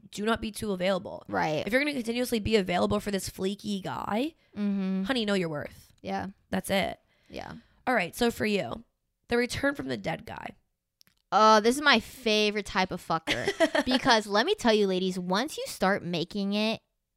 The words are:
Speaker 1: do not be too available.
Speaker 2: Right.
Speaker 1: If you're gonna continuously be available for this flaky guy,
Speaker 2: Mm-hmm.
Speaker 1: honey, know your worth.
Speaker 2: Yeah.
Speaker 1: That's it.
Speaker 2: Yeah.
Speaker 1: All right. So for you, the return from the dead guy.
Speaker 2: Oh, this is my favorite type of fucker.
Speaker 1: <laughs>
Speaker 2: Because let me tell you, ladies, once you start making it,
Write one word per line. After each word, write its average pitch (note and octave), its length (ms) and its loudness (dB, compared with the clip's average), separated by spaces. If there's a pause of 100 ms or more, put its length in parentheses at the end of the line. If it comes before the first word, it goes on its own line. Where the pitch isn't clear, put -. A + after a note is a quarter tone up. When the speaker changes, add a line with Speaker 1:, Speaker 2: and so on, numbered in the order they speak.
(120)
Speaker 1:
do G3+ 120 -6
not A3 160 0
be A3+ 120 -6
too G#3+ 200 -6
available. F3+ 560 -2
Speaker 2:
Right. E3+ 380 0
Speaker 1:
If - 60 -6
you're B3+ 100 4
gonna D4 120 -2
continuously A#3+ 460 -2
be G#3+ 160 2
available G3+ 440 2
for G#3 100 -6
this F#3+ 180 -4
flaky G3+ 520 -4
guy, G#3 540 -4 (220)
Speaker 2:
Mm-hmm. G3 480 -2
Speaker 1:
honey, A3+ 200 2
know G3+ 100 2
your E3+ 140 2
worth. - 520 -10
Speaker 2:
Yeah. G3 280 -6 (220)
Speaker 1:
That's F#3+ 200 -2
it. G3 300 -2 (280)
Speaker 2:
Yeah. - 240 -12 (340)
Speaker 1:
All C4 80 0
right. F#3 200 -2
So A#3 160 2
for A3+ 160 -2
you, F#3 380 -4 (440)
the A#3+ 80 0
return C4 380 0
from C4+ 140 -8
the B3+ 80 -4
dead E3+ 280 -6
guy. - 260 -12 (840)
Speaker 2:
Oh, G#3+ 280 10
this A#3 160 4
is D4+ 60 -4
my C#4 180 6
favorite G#3+ 680 0
type F#3 260 0
of F3+ 140 -8
fucker. - 420 -2 (340)
Speaker 1:
<laughs> - 20 -4
Speaker 2:
Because A#3+ 420 2
let G#3 200 2
me G#4 80 2
tell A#3+ 180 2
you, G#3+ 140 4
ladies, F#3 320 0
once F#3 400 -4
you B4 80 -6
start G3 380 0
making F3+ 500 -4
it, G#3+ 260 -2 (360)